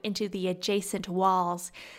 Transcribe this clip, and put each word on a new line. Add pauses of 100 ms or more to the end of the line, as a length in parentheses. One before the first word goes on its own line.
into
the
adjacent
walls, (280)